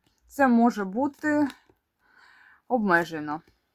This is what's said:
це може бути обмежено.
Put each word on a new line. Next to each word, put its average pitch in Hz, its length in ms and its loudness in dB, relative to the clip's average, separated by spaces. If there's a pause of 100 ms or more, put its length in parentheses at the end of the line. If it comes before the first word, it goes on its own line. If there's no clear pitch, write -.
(260)
це 277 220 0
може 233 360 2
бути 285 640 -2 (1200)
обмежено. 170 720 -2 (320)